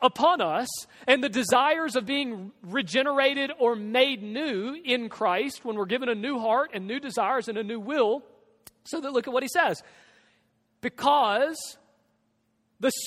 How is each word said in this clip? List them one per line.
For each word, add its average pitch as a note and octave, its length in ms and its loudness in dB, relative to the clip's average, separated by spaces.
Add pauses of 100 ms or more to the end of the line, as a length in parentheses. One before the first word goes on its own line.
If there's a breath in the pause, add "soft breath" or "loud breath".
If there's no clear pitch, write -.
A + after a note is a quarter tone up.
upon C4+ 400 4
us F#3 260 0 (400 loud breath)
and B3+ 160 6
the C#4 60 0
desires B3+ 640 2
of B3 100 0
being A#3 460 -4 (100)
regenerated C4+ 960 0
or A#3+ 160 4
made A#3 480 2
new A3+ 520 -4 (100)
in B3 240 -2
Christ G#3+ 560 -2
when A3 140 -6
we're G#3 80 -2
given B3 240 -2
a A#3 60 -2
new B3 240 -4
heart A3+ 340 0
and F#3+ 120 -8
new A3+ 140 -6
desires A#3+ 480 -2
and A3 100 -6
a A3+ 60 -4
new A3 160 -6
will. B3 420 0 (600)
So - 160 -8
that, C#4 140 -6
look B3 140 0
at C4 60 -4
what B3+ 100 0
he C4+ 60 -6
says. C#4+ 320 0 (1000 soft breath)
"Because C4+ 960 0 (1040)
the B3 100 2 (160)